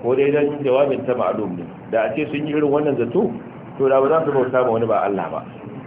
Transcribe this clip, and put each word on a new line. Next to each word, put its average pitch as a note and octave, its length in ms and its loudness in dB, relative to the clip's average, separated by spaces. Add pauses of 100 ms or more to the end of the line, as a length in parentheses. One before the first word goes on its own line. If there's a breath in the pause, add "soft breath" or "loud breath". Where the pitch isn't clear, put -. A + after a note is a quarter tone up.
ko A#2+ 120 2
dai C#3 160 4
dan C#3+ 300 2
jawabinta B2+ 560 2
ma'lum G2+ 400 -2
ne. E2+ 80 -10 (260)
Da A2 120 2
a A2 120 -2
ce D3+ 140 -2
sun D3 180 -4
yi D3 60 -4
irin D3+ 160 2
wannan C#3+ 280 2
zato, A#2+ 360 0 (460)
to, C3+ 100 2
da C3+ 120 6
ba C3+ 80 4
za D#3+ 160 2
su C#3+ 80 0
bauta B2+ 320 2
ma A#2 120 2
wani A2+ 100 0
ba G#2+ 220 2
Allah F#2 240 -2
ba. D#2+ 80 -6 (460)